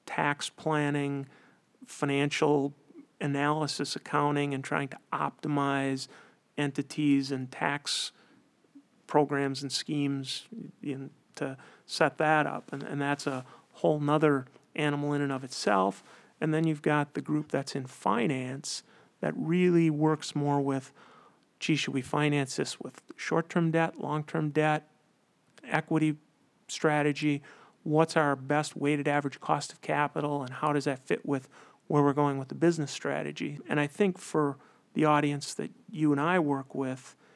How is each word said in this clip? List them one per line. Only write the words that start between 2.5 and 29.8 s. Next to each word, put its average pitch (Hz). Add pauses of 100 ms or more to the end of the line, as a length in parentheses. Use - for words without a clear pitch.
analysis, 147
accounting, 143
and 135
trying 143
to - (140)
optimize 139 (480)
entities 143
and 131
tax - (920)
programs 139
and 135
schemes 139 (360)
in, 139 (240)
to 135 (280)
set -
that 156
up. 147
And, 143
and 143
that's 143
a 131 (300)
whole 151
nother 143 (280)
animal 147
in 143
and 139
of 135
itself. 196 (380)
And 156
then 160
you've 151
got 147
the 147
group 151
that's 139
in 131
finance 143 (380)
that 156
really 170
works 151
more 143
with, 135 (680)
"Gee, -
should -
we 135
finance 147
this -
with - (120)
short-term 165
debt, 165
long-term 151
debt, 151 (760)
equity 156 (500)
strategy? 147 (400)
What's 160
our 147
best 147
weighted 143
average 143
cost -
of -